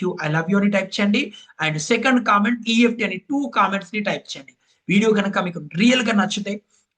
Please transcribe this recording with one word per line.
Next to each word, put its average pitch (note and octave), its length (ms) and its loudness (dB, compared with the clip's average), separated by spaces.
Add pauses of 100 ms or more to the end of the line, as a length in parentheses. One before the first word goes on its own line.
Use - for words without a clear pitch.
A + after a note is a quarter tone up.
you, F#3 180 -2
I D#3 100 -4
love D#3+ 200 0
you" G3+ 100 2
అని G3+ 120 2
టైప్ F#3+ 220 -2
చేయండి. G#3 300 0 (380)
And D#3 220 -2
సెకండ్ B3 440 2
కామెంట్, A3 420 2
ఈఎఫ్టీ A#3 360 2
అని F#3 200 -4
టూ C#4+ 160 -4 (100)
కామెంట్స్ G3 420 -2
ని G#3+ 100 -4
టైప్ E3+ 260 -4
చేయండి. - 260 -16 (340)
వీడియో G#3 240 4
కనుక G3+ 260 0
మీకు F3 240 -6 (120)
రియల్ A#3+ 340 4
గా A3 120 2
నచ్చితే G3 340 -4 (440)